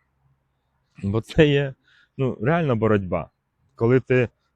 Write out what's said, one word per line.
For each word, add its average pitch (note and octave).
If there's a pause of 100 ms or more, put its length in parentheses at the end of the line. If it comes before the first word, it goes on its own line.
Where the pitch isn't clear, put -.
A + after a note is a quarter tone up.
(1040)
Бо G2+
це -
є, C#3+ (440)
ну, C3
реальна C#3+
боротьба. G2+ (460)
Коли B2
ти B2+ (260)